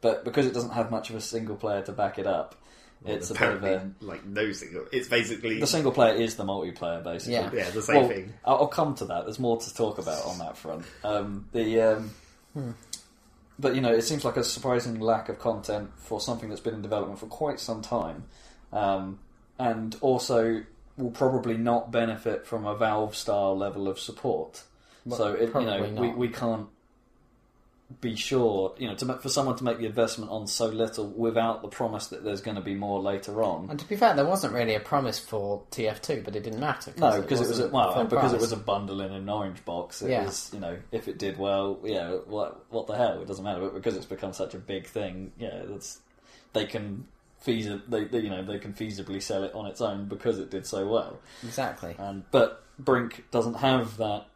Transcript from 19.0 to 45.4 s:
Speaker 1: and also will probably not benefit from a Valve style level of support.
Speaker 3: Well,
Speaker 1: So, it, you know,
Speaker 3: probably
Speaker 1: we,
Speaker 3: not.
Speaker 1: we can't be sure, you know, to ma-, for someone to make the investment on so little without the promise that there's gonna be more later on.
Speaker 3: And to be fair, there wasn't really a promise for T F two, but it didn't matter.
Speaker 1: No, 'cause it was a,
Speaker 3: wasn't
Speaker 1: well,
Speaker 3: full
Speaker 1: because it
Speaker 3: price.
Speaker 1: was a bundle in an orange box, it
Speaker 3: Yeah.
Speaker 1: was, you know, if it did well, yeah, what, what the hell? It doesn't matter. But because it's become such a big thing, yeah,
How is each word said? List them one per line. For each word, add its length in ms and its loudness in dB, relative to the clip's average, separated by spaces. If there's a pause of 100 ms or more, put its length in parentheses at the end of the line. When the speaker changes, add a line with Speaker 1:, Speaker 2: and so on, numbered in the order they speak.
Speaker 1:
and 400 0
also 640 4 (320)
will 140 -2
probably 460 2
not 340 2
benefit 560 0
from 180 -4
a 120 -2
Valve 400 2
style 420 2
level 300 -2
of 100 -2
support. 640 -4 (420)
Speaker 3:
Well, 140 -4
Speaker 1:
So, 140 2
it, 80 2
you 60 6
know, 40 0 (280)
Speaker 3:
probably 120 0
Speaker 1:
we, 160 0
Speaker 3:
not. 100 0
Speaker 1:
we 120 2
can't 400 -2 (1300)
be 140 -2
sure, 640 2
you 80 -4
know, 80 -4
to 100 -4
ma-, 140 -2
for 100 -6
someone 280 2
to 80 -6
make 140 2
the 80 -2
investment 440 0
on 160 -4
so 200 0
little 420 0
without 540 2
the 60 -10
promise 400 -4
that 140 -10
there's 180 -4
gonna 200 -6
be 160 -4
more 240 -2
later 420 -2
on. 280 0
Speaker 3:
And 100 -4
to 80 -12
be 80 -2
fair, 180 6
there 100 6
wasn't 300 2
really 220 2
a 40 0
promise 380 0
for 440 -4 (100)
T 160 -2
F 120 -4
two, 240 -4
but 120 -8
it 80 -4
didn't 160 -4
matter. 360 -4
Speaker 1:
No, 260 6
'cause 180 4
it 80 2
was 100 2
a, 100 4
Speaker 3:
wasn't 40 -4
Speaker 1:
well, 220 6
Speaker 3:
full 100 4
Speaker 1:
because 280 6
it 40 4
Speaker 3:
price. 40 4
Speaker 1:
was 120 2
a 40 -2
bundle 440 -2
in 120 -4
an 160 -6
orange 360 -4
box, 360 -6
it 100 0
Speaker 3:
Yeah. 160 2
Speaker 1:
was, 280 -6
you 60 -8
know, 180 -6 (140)
if 160 -4
it 100 -6
did 200 -2
well, 460 0
yeah, 260 -2 (160)
what, 440 -4
what 160 -2
the 80 -4
hell? 260 2
It 60 -10
doesn't 180 -6
matter. 180 -2
But 120 -4
because 220 -2
it's 100 -8
become 260 -8
such 220 -6
a 40 -10
big 280 -8
thing, 520 -8
yeah, 300 -8